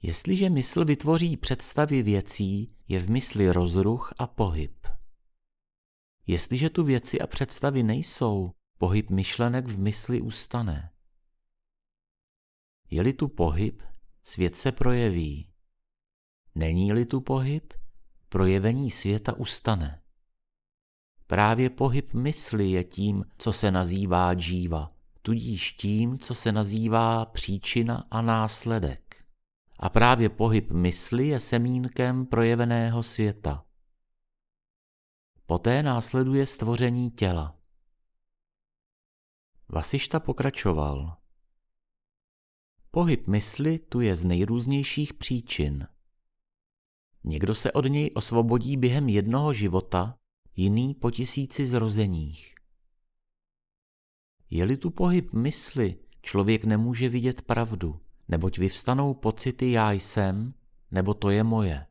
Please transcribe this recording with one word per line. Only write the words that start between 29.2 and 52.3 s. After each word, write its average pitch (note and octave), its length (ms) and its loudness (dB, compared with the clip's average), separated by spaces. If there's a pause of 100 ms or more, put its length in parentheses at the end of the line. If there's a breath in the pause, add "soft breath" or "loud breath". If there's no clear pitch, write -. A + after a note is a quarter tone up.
A - 100 -4
právě A#2 400 8
pohyb A2 420 2
mysli F2+ 580 0
je C3+ 120 0
semínkem B2+ 840 0
projeveného A#2 760 2
světa. G2+ 640 -2 (1800)
Poté A#2 360 0
následuje C3 640 0
stvoření A#2+ 640 -2
těla. E2+ 480 -2 (2000)
Vasišta C#3 520 -2
pokračoval. D#2+ 960 -2 (1700)
Pohyb E3 360 2
mysli C#3+ 520 0
tu - 220 -4
je G#2 160 2
z E2 80 -4
nejrůznějších A#2+ 920 0
příčin. C#2+ 720 -4 (1400)
Někdo F2+ 300 -2
se - 180 -4
od C#3 120 0
něj D3 300 0
osvobodí A#2 600 0
během C3 320 2
jednoho A#2 460 2
života, F#2+ 640 -2 (380)
jiný A2 380 0
po A#2+ 160 -2
tisíci C3 560 -4
zrozeních. G#2 880 -2 (2000)